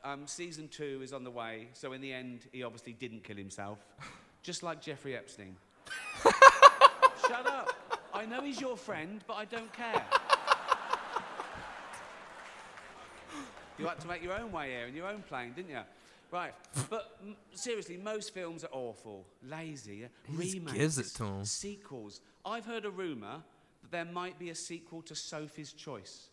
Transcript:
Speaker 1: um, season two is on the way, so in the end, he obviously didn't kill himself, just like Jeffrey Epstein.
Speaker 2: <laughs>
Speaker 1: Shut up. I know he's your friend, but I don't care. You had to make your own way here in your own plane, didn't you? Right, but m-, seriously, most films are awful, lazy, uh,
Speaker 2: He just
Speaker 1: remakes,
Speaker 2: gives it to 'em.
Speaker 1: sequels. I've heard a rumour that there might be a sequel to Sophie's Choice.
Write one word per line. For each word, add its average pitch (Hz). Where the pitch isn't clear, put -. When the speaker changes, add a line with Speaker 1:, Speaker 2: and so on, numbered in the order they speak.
Speaker 1:
um, 143
season 156
two 139
is 131
on 127
the 127
way, 113
so 131
in 131
the 135
end, 127
he 127
obviously 117
didn't 113
kill 104
himself, 101
just 175
like 165
Jeffrey 139
Epstein. 95
Speaker 2:
<laughs> -
Speaker 1:
Shut 480
up. -
I 208
know 240
he's 277
your 254
friend, 190
but 165
I 214
don't 226
care. 226
You 151
had 170
to 160
make 170
your 180
own 220
way 147
here 120
in 131
your 170
own 208
plane, 123
didn't 180
you? 127
Right, 175
but 214
m-, 202
seriously, 180
most 214
films 170
are 165
awful, 110
lazy, 135
uh, -
Speaker 2:
He 151
just 180
Speaker 1:
remakes, 160
Speaker 2:
gives 147
it -
to 120
'em. 98
Speaker 1:
sequels. 135
I've 214
heard 220
a 208
rumour 151
that -
there 170
might 175
be 175
a 165
sequel 165
to 160
Sophie's 151
Choice. -